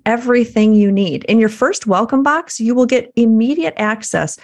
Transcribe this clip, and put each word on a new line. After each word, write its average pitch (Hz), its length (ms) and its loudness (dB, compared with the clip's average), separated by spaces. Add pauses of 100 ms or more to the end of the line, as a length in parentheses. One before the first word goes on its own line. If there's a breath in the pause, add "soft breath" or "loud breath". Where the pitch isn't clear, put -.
everything 233 640 0
you 208 180 4
need. 190 340 -2
In 220 140 2
your 220 100 2
first 262 360 -4
welcome 226 380 0
box, 311 360 -2
you 226 140 -2
will 247 140 2
get 254 280 -2
immediate 240 640 0
access 214 680 -4